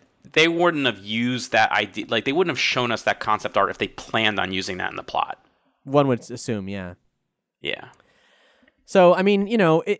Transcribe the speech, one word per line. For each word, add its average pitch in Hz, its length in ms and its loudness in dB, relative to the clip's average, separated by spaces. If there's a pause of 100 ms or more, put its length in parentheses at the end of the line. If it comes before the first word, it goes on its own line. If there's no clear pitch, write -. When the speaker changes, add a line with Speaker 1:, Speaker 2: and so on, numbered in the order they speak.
(320)
Speaker 1:
they 160 160 4
wouldn't 165 380 2
have 104 120 -2
used 113 540 -4
that 110 180 4
idea, 107 380 -2
like, 113 160 -2
they 135 80 0
wouldn't 170 180 0
have 127 100 -6
shown 123 300 0
us 110 120 -4
that - 180 0
concept 107 360 -2
art 98 140 4
if - 80 -10
they 104 100 -2
planned 107 520 -2
on 92 120 -2
using 95 260 -4
that 92 120 -6
in - 60 -12
the - 60 -10
plot. - 360 -4 (460)
Speaker 2:
One 139 240 2
would 120 120 0
s-, - 100 -14
assume, 107 380 -8
yeah. 92 260 -10 (680)
Speaker 1:
Yeah. - 280 -8 (1000)
Speaker 2:
So, 180 280 6
I 185 80 2
mean, 202 240 2
you 226 100 -2
know, 165 300 4
i-, 202 140 -2